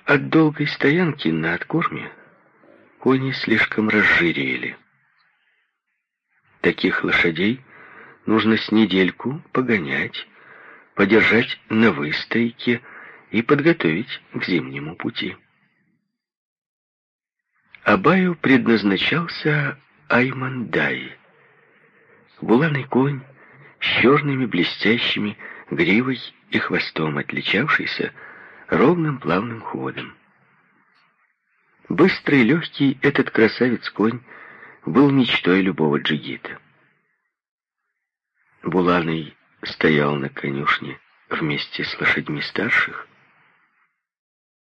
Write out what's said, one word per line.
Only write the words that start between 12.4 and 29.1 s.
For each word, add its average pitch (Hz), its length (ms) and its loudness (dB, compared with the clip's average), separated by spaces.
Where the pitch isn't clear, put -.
и 110 100 0
подготовить 143 800 0
к - 100 -8
зимнему 95 520 -4
пути. - 420 -8
Абаю 165 520 4
предназначался 131 1400 0
Аймандай, 117 1080 -2
буланый 135 420 2
конь 135 380 0
с - 220 -2
чёрными 139 440 2
блестящими 104 920 -2
гривой 110 480 0
и 107 100 -2
хвостом, 78 580 -4
отличавшийся - 960 -4
ровным 147 480 2